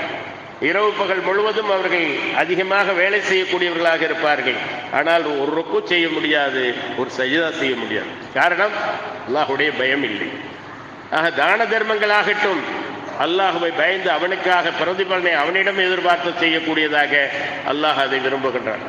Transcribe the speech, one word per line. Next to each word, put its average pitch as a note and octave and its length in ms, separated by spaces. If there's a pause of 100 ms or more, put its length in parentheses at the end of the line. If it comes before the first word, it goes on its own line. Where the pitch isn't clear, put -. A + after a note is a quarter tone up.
(680)
இரவு G3+ 300
பகல் F#3+ 280
முழுவதும் G#3 480
அவர்கள் F3 320 (360)
அதிகமாக F#3+ 580
வேலை G3+ 180 (120)
செய்யக்கூடியவர்களாக E3+ 800
இருப்பார்கள், C#3+ 500 (400)
ஆனால் E3 260 (160)
ஒரு C#3+ 180
ருக்கு E3 200 (140)
செய்ய E3+ 140 (100)
முடியாது, C#3+ 460 (380)
ஒரு B2+ 180
சஜிதா D3+ 320 (100)
செய்ய C3+ 220
முடியாது. G#2+ 300 (260)
காரணம், F3+ 360 (540)
அல்லாஹ்வுடைய C#3 420 (100)
பயம் C3+ 300
இல்லை. G2 180 (880)
ஆக, D#3+ 100 (160)
தான F#3 160 (140)
தர்மங்களாகட்டும், G#3 920 (600)
அல்லாஹ்வை E3+ 460 (100)
பயந்து F#3 360
அவனுக்காக F3+ 640
பிரதிபலனை F#3 640
அவனிடம் F#3+ 420
எதிர்பார்த்து F3 460 (100)
செய்யக்கூடியதாக D#3 720 (600)
அல்லாஹ் D3+ 320
அதை C3+ 200
விரும்புகின்றான். B2 640